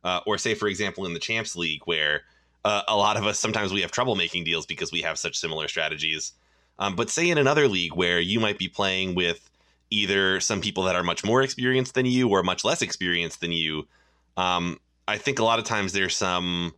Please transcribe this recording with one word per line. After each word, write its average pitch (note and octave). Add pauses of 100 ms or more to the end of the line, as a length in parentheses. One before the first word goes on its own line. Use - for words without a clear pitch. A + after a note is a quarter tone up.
Uh, F2+
or G#2
say, A2
for G#2+
example, G2
in F2
the E2+
Champs A2+
League, D#2+
where, D2+ (420)
uh, G#2
a G#2+
lot G2+
of G#2+
us, G2+
sometimes G#2+
we G2
have E2+
trouble B2
making F2
deals D#2+
because D#2+
we E2+
have D#2
such D#2
similar D#2
strategies. D#2 (460)
Um, G2
but A2
say E3+
in E3
another C#3+
league F2
where F2
you F#2+
might G#2+
be F#2
playing F#2
with F2 (400)
either G2
some G2
people F#2
that F#2
are F2+
much E2+
more A#2
experienced B2+
than B2+
you B2+
or G2
much F2+
less E3
experienced F2
than E2+
you, D#2 (500)
um, F2+ (280)
I G#2
think B2+
a A2+
lot A2+
of G#2+
times G2+
there's F#2+
some F2+